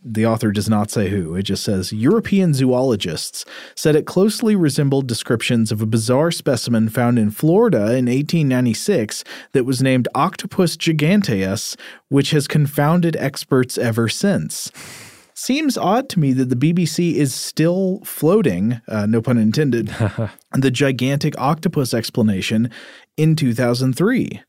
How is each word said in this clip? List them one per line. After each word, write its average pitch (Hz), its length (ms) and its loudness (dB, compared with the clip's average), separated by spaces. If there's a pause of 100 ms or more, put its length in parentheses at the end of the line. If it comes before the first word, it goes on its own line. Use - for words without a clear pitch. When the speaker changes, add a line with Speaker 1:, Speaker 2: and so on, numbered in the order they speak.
Speaker 1:
the 110 220 -2
author 110 260 0
does 101 160 -2
not 104 220 0
say 104 180 -2
who, 90 260 -4
it 98 100 -4
just 98 180 -4
says, 92 280 -2
"European 185 640 2
zoologists 127 960 -2 (280)
said 156 220 2
it 151 80 2
closely 214 500 2
resembled 139 520 2
descriptions 117 680 0
of 107 80 -2
a 110 60 -2
bizarre 120 440 2
specimen 117 600 0
found 120 280 2
in 107 120 2
Florida 151 680 2
in 131 100 0
eighteen 143 400 0
ninety-six 123 760 0 (280)
that 135 120 2
was 123 160 -2
named 131 340 2
Octopus 175 600 -2
giganteus, 147 1000 0 (340)
which 139 220 2
has 147 140 2
confounded 156 680 2
experts 127 640 0
ever 117 320 0
since." - 600 -4 (600)
Seems 277 460 -2
odd 233 320 0
to 180 100 0
me 135 140 2
that 127 160 0
the 123 60 2
B 147 160 2
B 175 120 2
C 170 340 0
is 143 160 0
still 185 720 0
floating, 123 840 0
uh, 107 200 -2
no 113 160 2
pun 120 160 0
intended, 113 480 2
Speaker 2:
<laughs> - 640 -6
Speaker 1:
the 135 180 2
gigantic 135 680 0
octopus 151 560 -2
explanation 110 760 0 (480)
in 156 180 2
two 139 200 0
thousand 123 400 0
three. 208 540 -2